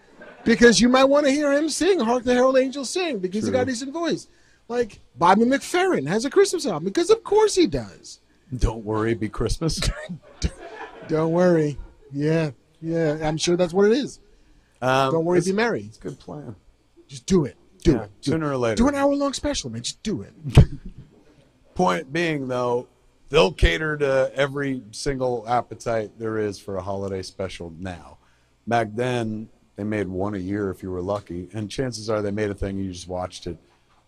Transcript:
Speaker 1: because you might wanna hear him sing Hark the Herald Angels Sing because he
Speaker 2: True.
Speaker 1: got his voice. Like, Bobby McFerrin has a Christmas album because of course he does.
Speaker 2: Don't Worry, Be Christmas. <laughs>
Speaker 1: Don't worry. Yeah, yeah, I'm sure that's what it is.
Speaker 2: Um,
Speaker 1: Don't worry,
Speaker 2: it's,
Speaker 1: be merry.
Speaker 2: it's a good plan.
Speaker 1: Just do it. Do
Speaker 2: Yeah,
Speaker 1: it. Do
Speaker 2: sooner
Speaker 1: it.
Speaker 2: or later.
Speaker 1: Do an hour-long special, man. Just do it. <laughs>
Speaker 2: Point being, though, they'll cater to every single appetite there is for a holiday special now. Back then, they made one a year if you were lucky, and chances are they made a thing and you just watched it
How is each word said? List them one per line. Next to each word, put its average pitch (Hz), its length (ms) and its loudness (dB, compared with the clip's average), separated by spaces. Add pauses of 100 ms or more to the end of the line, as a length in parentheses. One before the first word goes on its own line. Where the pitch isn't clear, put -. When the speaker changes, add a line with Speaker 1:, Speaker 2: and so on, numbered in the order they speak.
(440)
Speaker 1:
because 233 360 8
you 240 80 6
might 262 160 6
wanna 285 260 4
hear 285 220 2
him 302 160 2
sing 339 320 2
Hark 233 240 0
the 247 100 2
Herald 262 220 4
Angels 262 320 0
Sing 339 300 -2
because 185 260 -4
he 214 60 -2
Speaker 2:
True. 254 80 2
Speaker 1:
got 254 100 0
his 247 140 -4
voice. 277 460 -4 (400)
Like, 240 320 -4 (160)
Bobby 190 300 6
McFerrin 277 600 0
has 214 200 -2
a 277 40 -4
Christmas 370 360 2
album 165 180 -4
because 339 240 0
of 453 160 2
course 415 300 2
he 349 120 4
does. 117 540 -8 (340)
Speaker 2:
Don't 113 300 -2
Worry, 110 300 0
Be 101 160 -4
Christmas. 151 500 -2 (640)
<laughs> - 640 -12
Speaker 1:
Don't 160 240 0
worry. 165 460 4 (340)
Yeah, 156 380 0 (320)
yeah, 160 400 -2
I'm 156 160 -2
sure 175 180 2
that's 175 160 0
what 196 140 4
it 214 60 6
is. 233 280 -2 (600)
Speaker 2:
Um, 131 300 2
Speaker 1:
Don't 165 120 0
worry, 180 140 2
Speaker 2:
it's, 170 80 2
Speaker 1:
be 190 80 0
merry. 202 300 0
Speaker 2:
it's 107 120 -18
a - 60 -20
good 147 160 -12
plan. 143 360 -14 (520)
Speaker 1:
Just 135 180 -18
do 175 220 2
it. - 100 -14 (260)
Do 170 100 6
Speaker 2:
Yeah, 117 100 0
Speaker 1:
it. 104 80 -14 (100)
Do - 120 -4
Speaker 2:
sooner 156 200 -2
Speaker 1:
it. - 20 -2
Speaker 2:
or - 40 -2
later. 113 180 0
Speaker 1:
Do 233 120 4
an 285 60 0
hour-long 277 380 0
special, 262 380 -6
man. 113 120 -10
Just - 200 -12
do 156 200 -6
it. - 120 -18 (200)
<laughs> - 1200 0
Speaker 2:
Point 180 380 0
being, 156 360 -2
though, 123 400 -2 (400)
they'll 170 240 4
cater 160 460 2
to 135 360 2
every 135 560 -2
single 127 580 -4
appetite 113 680 -4
there 110 200 -4
is 104 200 -2
for 98 180 -10
a 92 60 -6
holiday 98 400 -6
special 90 560 -10
now. 85 400 -14 (480)
Back 113 280 0
then, 113 540 -4 (280)
they 101 80 -6
made 104 240 -2
one 95 260 -4
a 101 40 -6
year 98 320 -2
if 87 120 -10
you 95 80 -8
were 90 100 -6
lucky, 90 520 -6
and 104 180 -8
chances 113 400 -6
are 107 100 0
they 104 100 -2
made 104 200 -2
a 98 40 -6
thing 98 220 -6
and 98 80 -4
you 95 80 -6
just 87 160 -14
watched 90 380 -8
it 85 100 -8 (520)